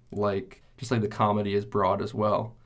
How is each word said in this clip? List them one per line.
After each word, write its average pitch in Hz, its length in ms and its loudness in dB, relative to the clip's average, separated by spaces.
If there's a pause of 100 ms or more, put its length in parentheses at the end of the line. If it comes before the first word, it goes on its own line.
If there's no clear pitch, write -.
(120)
like, 98 500 -2 (140)
just - 140 -8
like 120 100 2
the 101 80 0
comedy 104 460 0
is 101 100 2
broad 98 380 0
as 101 100 -6
well, 104 520 0